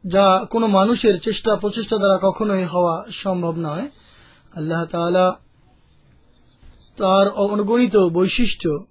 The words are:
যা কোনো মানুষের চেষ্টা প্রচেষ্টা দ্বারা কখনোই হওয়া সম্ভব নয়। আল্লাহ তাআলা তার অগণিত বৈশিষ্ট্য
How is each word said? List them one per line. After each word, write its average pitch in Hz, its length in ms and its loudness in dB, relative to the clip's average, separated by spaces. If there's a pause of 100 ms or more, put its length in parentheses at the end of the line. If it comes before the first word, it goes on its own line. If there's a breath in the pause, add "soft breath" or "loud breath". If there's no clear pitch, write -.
যা 190 440 4
কোনো 226 180 0
মানুষের 202 520 2
চেষ্টা 214 360 -2
প্রচেষ্টা 208 420 -4
দ্বারা 196 240 2
কখনোই 196 420 0
হওয়া 170 480 -2
সম্ভব 180 460 -4
নয়। 170 320 -6 (680 soft breath)
আল্লাহ 165 300 -4
তাআলা 175 540 0 (1600)
তার 196 320 2
অগণিত 208 680 0
বৈশিষ্ট্য 180 920 0